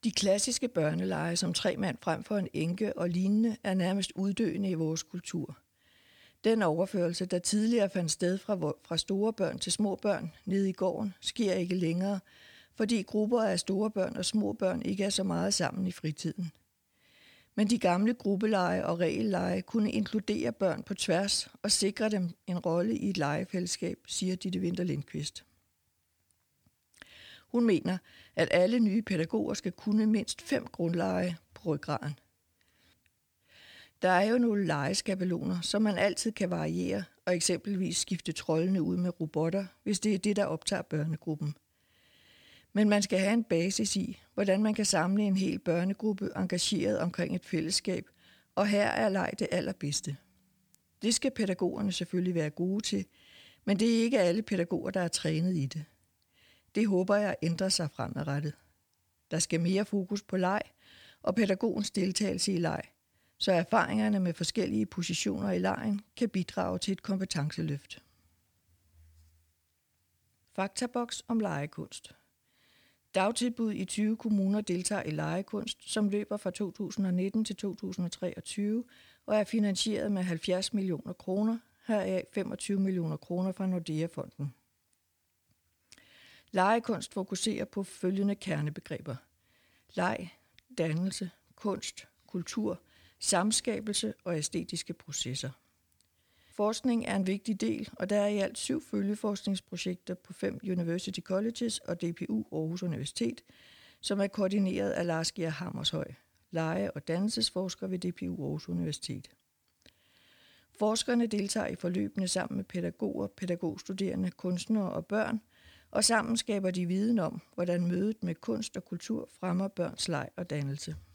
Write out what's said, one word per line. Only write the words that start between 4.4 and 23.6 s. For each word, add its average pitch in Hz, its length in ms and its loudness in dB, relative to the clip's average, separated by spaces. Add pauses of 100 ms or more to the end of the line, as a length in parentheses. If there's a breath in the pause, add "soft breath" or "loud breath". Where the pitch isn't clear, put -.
i 185 40 0
vores 160 300 0
kultur. 170 540 -8 (840 soft breath)
Den 220 200 4
overførelse, 175 640 2
der 180 140 0
tidligere 214 500 4
fandt 170 220 0
sted 180 260 2
fra 202 180 -2
vo-, 160 280 -2
fra 165 140 -4
store 202 360 0
børn 165 260 -2
til - 120 -4
små 202 240 0
børn 180 360 -2 (140)
nede 196 240 2
i 185 40 -4
gården, 185 480 -2
sker 202 320 0
ikke 180 220 0
længere, 185 440 0 (540 loud breath)
fordi 220 280 2
grupper 214 400 2
af 190 180 2
store 208 320 0
børn 196 260 -2
og 185 80 -2
små 208 280 2
børn 196 280 0
ikke 196 220 -2
er 196 60 2
så 190 140 0
meget 180 300 0
sammen 185 340 0
i 180 40 -2
fritiden. 160 600 -4 (1040 soft breath)
Men 208 140 2
de 233 100 4
gamle 196 340 4
gruppelege 196 720 0
og 170 140 0
regelleje 180 600 0
kunne 220 300 0
inkludere 214 600 -2
børn 190 320 0
på - 100 -8
tværs 196 540 0 (140)
og 208 100 0
sikre 208 380 2
dem 185 200 0 (180)
en 175 120 -2
rolle 175 380 0
i 202 120 0
et 185 80 -2
legefællesskab, 175 880 -2